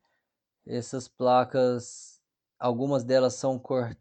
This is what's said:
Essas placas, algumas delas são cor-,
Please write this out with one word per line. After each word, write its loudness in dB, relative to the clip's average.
Essas -8
placas, 0
algumas 0
delas 2
são -2
cor-, -4